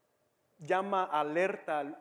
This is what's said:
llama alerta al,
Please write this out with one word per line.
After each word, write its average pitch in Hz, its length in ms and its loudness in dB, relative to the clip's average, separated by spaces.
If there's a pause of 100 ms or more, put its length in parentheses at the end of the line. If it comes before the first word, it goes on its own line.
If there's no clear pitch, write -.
(580)
llama 185 460 0
alerta 151 760 0
al, 143 220 -6